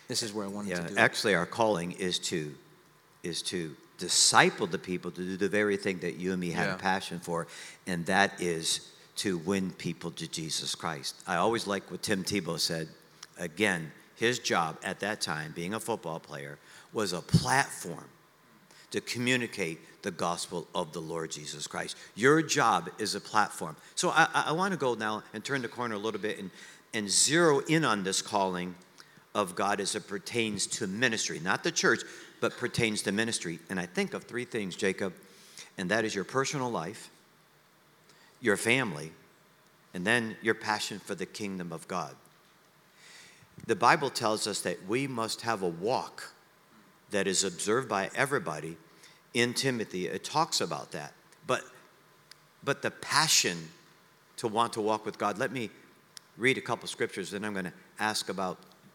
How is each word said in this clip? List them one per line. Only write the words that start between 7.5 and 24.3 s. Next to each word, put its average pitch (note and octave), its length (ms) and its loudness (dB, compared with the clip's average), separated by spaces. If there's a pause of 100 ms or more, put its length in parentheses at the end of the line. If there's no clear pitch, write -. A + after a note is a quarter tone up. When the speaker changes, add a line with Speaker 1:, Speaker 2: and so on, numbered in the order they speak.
Speaker 2:
and F2 200 -2
that G2 340 4
is E2 400 0 (380)
to F#2+ 200 0
win F#2 320 0
people E2+ 400 -6
to D#2+ 160 -8
Jesus D2+ 480 -4
Christ. D2+ 400 -6 (140)
I F2+ 80 0
always G2+ 320 2
like G2 240 -2
what F2+ 100 -8
Tim G2 220 0
Tebow E2+ 340 -2
said. D#2+ 300 -2 (500)
Again, E2+ 540 0 (240)
his A#2+ 240 2
job E2+ 420 0
at F#2+ 160 -6
that G#2 220 -4
time, D#2 320 -4
being E2+ 220 -4
a A2+ 40 -4
football E2+ 400 -4
player, C#2+ 400 -12 (340)
was G2+ 200 0
a F2 100 -2
platform - 840 0 (840)
to G#2+ 100 -2
communicate A#2 1000 -2
the G#2 80 -4
gospel F2 640 -2
of E2+ 180 -2
the E2+ 80 -6
Lord D#2+ 300 -6
Jesus D2 380 -10
Christ. F2 280 -8 (200)
Your C#3+ 260 6
job A2+ 560 4
is G2+ 160 -2
a G2+ 60 -4
platform. F#2+ 560 0 (180)
So F3+ 160 0
I, - 240 6